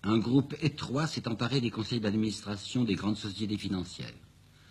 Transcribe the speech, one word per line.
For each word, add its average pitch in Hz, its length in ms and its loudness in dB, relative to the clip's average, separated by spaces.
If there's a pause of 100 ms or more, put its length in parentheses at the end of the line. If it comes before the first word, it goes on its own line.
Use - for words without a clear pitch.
Un 107 140 4
groupe 120 440 4
étroit 151 460 0
s'est - 220 -4
emparé 120 320 0
des 117 100 0
conseils 113 300 -2
d'administration 107 800 0
des 104 120 4
grandes 101 200 0
sociétés 104 420 -4
financières. 95 540 -4 (600)